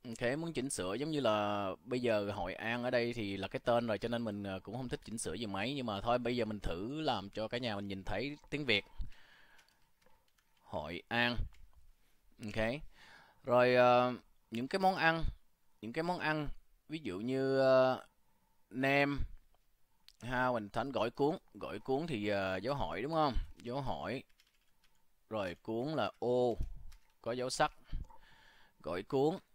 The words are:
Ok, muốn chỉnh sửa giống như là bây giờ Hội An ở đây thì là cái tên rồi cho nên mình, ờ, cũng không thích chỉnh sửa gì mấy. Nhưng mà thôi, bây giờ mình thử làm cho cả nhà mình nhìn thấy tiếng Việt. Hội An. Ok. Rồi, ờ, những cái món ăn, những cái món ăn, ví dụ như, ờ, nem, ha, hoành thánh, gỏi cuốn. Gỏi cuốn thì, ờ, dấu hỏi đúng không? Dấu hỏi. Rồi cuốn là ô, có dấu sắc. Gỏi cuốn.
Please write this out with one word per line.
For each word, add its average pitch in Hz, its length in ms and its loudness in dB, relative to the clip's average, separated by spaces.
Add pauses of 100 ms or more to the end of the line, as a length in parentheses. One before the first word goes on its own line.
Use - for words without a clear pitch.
Ok, 123 340 -2
muốn 165 140 -6
chỉnh 139 180 -4
sửa 92 240 -2
giống 143 160 -4
như 151 100 0
là 104 480 2 (160)
bây 127 160 -2
giờ 107 340 2
Hội 92 200 -4
An 120 300 -4
ở 123 60 0
đây 120 220 2
thì 101 240 -4
là 95 120 -6
cái 131 160 -6
tên 120 220 4
rồi 107 120 0
cho 117 100 -4
nên 120 160 -2
mình, 104 180 -4
ờ, 95 180 -6
cũng 98 160 -10
không 131 120 -6
thích 151 160 -6
chỉnh 107 140 -8
sửa - 160 -4
gì 113 120 -6
mấy. 101 280 -2
Nhưng 131 120 -4
mà 101 140 -2
thôi, 120 180 2
bây 123 180 0
giờ 117 80 2
mình 107 160 -6
thử 101 400 -4
làm 110 300 -2
cho 107 180 -4
cả 120 100 -4
nhà 117 180 -4
mình 101 120 -6
nhìn 95 160 -6
thấy 120 320 -4 (140)
tiếng 147 140 -4
Việt. 110 200 6 (1800)
Hội 82 460 -8
An. 120 280 2 (1080)
Ok. 110 360 -2 (640)
Rồi, 123 300 6
ờ, 123 400 8 (360)
những 240 180 -4
cái 196 100 -2
món 190 180 4
ăn, 160 280 4 (580)
những 113 100 -8
cái 160 100 -2
món 175 160 -2
ăn, 151 300 0 (400)
ví 160 140 -6
dụ 98 180 -4
như, 135 400 0
ờ, 131 460 4 (640)
nem, 139 500 2 (1000)
ha, 127 240 0
hoành 113 240 0
thánh, 127 220 -2
gỏi 113 180 2
cuốn. 147 280 0 (160)
Gỏi 101 240 -8
cuốn 139 280 0
thì, 107 220 -2
ờ, 95 280 0
dấu 110 180 -2
hỏi 90 280 -4
đúng 147 100 -4
không? 151 220 2 (280)
Dấu 123 180 -6
hỏi. 107 420 -4 (1080)
Rồi 95 320 -4
cuốn 117 260 -2
là 135 300 0
ô, 123 380 2 (680)
có 117 100 -4
dấu 127 180 -4
sắc. 151 220 0 (1120)
Gỏi 87 200 -6
cuốn. 147 360 0 (160)